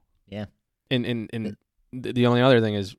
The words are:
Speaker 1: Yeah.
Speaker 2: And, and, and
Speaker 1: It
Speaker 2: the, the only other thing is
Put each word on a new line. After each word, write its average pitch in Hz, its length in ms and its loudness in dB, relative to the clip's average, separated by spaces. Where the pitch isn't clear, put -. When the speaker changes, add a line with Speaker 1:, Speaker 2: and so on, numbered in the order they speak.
Speaker 1:
Yeah. 101 200 -10
Speaker 2:
And, 123 140 0
and, 117 280 -6
and 113 160 -6
Speaker 1:
It 104 80 -12
Speaker 2:
the, 120 220 -8
the 123 120 4
only 120 140 4
other 127 200 6
thing 110 140 0
is 98 240 -6